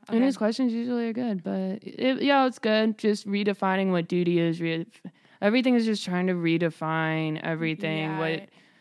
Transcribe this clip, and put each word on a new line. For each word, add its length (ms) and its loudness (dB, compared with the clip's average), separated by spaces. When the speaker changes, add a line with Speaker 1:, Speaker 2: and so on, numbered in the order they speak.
Speaker 1:
And 140 4
his 120 2
Speaker 2:
Okay. 40 -14
Speaker 1:
questions 340 0
usually 360 -2
are 40 -6
good, 300 -4
but 400 -4
it, 400 -2
yeah, 240 4
it's 100 -2
good. 400 2
Just 300 0
redefining 640 0
what 160 0
duty 320 2
is. 200 0
Re-, 280 -4
everything 320 4
is 100 2
just 180 -2
trying 220 -2
to 80 0
redefine 1080 -2
everything. 560 -4
Speaker 2:
Yeah. 200 -4
Speaker 1:
What 300 -4